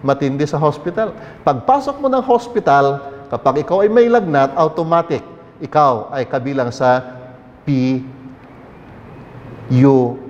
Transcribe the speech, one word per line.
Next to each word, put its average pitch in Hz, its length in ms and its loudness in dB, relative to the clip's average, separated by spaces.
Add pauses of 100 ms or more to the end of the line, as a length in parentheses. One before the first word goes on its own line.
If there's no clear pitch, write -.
Matindi 139 400 0
sa 147 160 -4
hospital. 175 560 -2 (240)
Pagpasok 277 560 0
mo 285 120 -6
ng 254 120 2
hospital, 139 800 2 (240)
kapag 139 400 -2
ikaw 185 160 0
ay 208 80 4
may 240 160 6
lagnat, 165 480 2
automatic, 165 720 0 (320)
ikaw 139 560 0
ay 131 160 -6
kabilang 131 400 -4
sa 127 320 2 (640)
P 131 360 0 (1800)
U 127 320 4 (160)